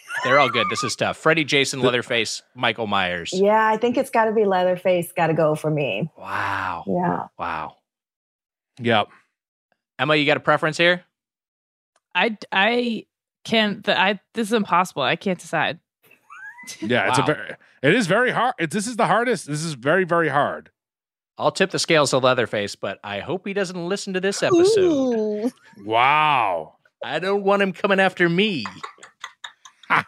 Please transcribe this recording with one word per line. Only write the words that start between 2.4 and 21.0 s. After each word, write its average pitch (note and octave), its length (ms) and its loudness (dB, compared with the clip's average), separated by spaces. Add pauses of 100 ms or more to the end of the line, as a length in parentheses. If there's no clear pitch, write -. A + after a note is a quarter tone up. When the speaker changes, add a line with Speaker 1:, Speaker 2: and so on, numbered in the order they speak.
Speaker 1:
Michael A#2 320 -2
Myers. F2+ 460 -2
Speaker 3:
Yeah, G#3 340 2
I A3 100 0
think A#3+ 200 -2
it's C4+ 120 -2
gotta A3+ 240 2
be G#3+ 120 2
Leatherface. F3+ 680 0
Gotta D#3+ 200 0
go D#3 200 2
for D#3 140 -4
me. C#3+ 480 -4
Speaker 1:
Wow. F#2+ 680 -6
Speaker 3:
Yeah. F#2+ 400 -2 (100)
Speaker 1:
Wow. D#2+ 380 -8 (1040)
Speaker 2:
Yep. A2+ 280 2 (920)
Speaker 1:
Emma, D3+ 160 2
you D3+ 100 4
got D3 120 4
a B2+ 40 -8
preference D3+ 360 2
here? F3 260 2 (1120)
Speaker 4:
I, G#3 200 0 (160)
I A3+ 540 0 (400)
can't. G#3+ 380 0
The, - 160 0
I, F#3+ 200 0 (140)
this A3+ 140 -4
is G3+ 60 -4
impossible. F3+ 500 0
I B2+ 140 0
can't F3+ 220 -4
decide. D3+ 400 -4 (480)
<laughs> A5 540 -18
Speaker 2:
Yeah, G#2+ 280 0
it's B2 100 2
a - 20 2
Speaker 1:
Wow. - 60 -2
Speaker 2:
very, - 280 -4 (280)
it C#3+ 100 4
is A3+ 140 2
very A3 240 2
hard. A3+ 280 -2
It, D#3+ 120 -4
this G3+ 160 -4
is B3+ 100 -8
the A3 100 2
hardest. A3+ 400 0
This D3+ 160 -6
is E3 120 -6
very, D3 280 2
very E3+ 260 0
hard. A2 420 -2 (680)